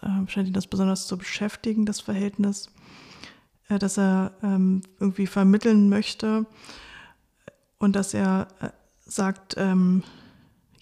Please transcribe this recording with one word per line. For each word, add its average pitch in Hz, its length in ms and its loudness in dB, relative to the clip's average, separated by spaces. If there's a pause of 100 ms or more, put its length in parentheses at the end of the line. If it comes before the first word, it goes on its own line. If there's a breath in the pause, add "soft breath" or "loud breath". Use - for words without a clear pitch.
äh, 196 240 -2
scheint 190 220 -4
ihn 185 60 -4
das 190 120 -4
besonders 190 400 -2
zu 185 120 -6
beschäftigen, 214 680 -4
das 208 160 -4
Verhältnis, 202 720 -4 (1000 loud breath)
äh, 202 100 0
dass 196 200 -2
er, 190 340 2 (100)
ähm, 190 380 2 (180)
irgendwie 196 280 -2
vermitteln 202 640 6
möchte 220 560 -2 (1300 loud breath)
und 202 160 2
dass 196 200 -2
er, 190 340 0 (120)
äh, - 100 -8 (340)
sagt, - 540 -6
ähm, 185 440 2 (800 loud breath)